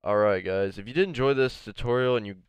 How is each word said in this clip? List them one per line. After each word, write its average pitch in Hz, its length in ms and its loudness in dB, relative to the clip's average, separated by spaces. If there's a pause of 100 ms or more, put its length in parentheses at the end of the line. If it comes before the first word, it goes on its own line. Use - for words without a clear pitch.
Alright 104 380 2
guys, 98 340 -2
if 101 80 -14
you 123 80 -14
did 185 140 2
enjoy 135 260 0
this 131 300 0
tutorial 123 520 0
and 113 80 -2
you 98 120 -10 (120)